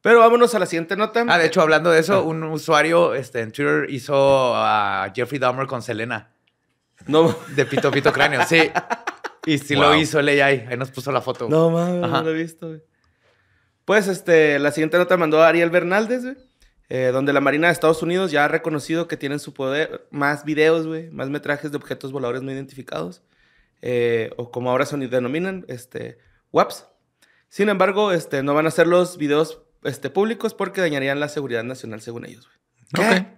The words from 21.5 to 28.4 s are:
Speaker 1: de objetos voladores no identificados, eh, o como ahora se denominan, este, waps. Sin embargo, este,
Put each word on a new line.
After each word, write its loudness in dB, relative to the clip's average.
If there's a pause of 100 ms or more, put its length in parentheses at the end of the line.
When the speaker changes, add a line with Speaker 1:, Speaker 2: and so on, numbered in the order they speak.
Speaker 1:
de -8
objetos -12
voladores -6
no -10
identificados, -12 (580)
eh, -2
o -12
como -4
ahora 0
se -8
denominan, -4
este, -14 (340)
waps. 0 (640)
Sin -2
embargo, 2
este, -4